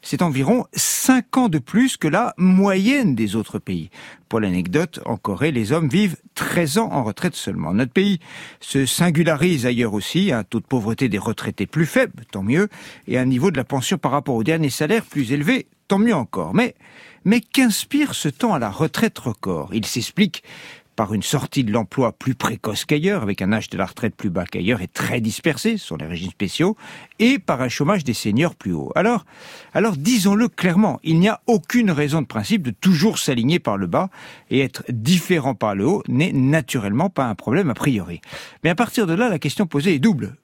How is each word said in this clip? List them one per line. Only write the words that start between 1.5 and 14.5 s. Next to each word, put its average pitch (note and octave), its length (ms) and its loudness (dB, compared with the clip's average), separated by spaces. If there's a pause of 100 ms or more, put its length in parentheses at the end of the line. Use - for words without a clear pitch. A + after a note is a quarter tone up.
plus A#3+ 380 0
que - 100 -2
la F#3+ 300 0
moyenne F#3+ 760 4
des G#2+ 220 0
autres G#2+ 240 -4
pays. F2 300 -6 (380)
Pour A2+ 120 0
l'anecdote, F#2 680 -2
en A2+ 120 -4
Corée, B2+ 340 -2
les A2+ 200 -2
hommes D#3+ 160 0
vivent F3 300 2 (160)
treize E3 440 -2
ans A3+ 140 0
en C#3 120 -2
retraite A2 320 -4
seulement. F2+ 380 -4
Notre B2 200 0
pays G3 260 2 (400)
se C3+ 260 -2
singularise D#3+ 800 2
ailleurs A#2+ 280 0
aussi, E3 380 0
un A2+ 120 -2
taux A2+ 160 -4
de - 60 -10
pauvreté B2+ 440 0
des G2+ 100 -2
retraités G#2 480 -4
plus E3 180 0
faible, B3 460 0
tant G2+ 120 -6
mieux, D#3 260 2 (380)
et B2 120 0
un B2+ 60 0
niveau C3 260 2
de D#3 60 -2
la F3 60 -2
pension C3+ 340 -2
par C3+ 140 -2
rapport C#3 240 0
au A2+ 80 0
dernier D3+ 260 2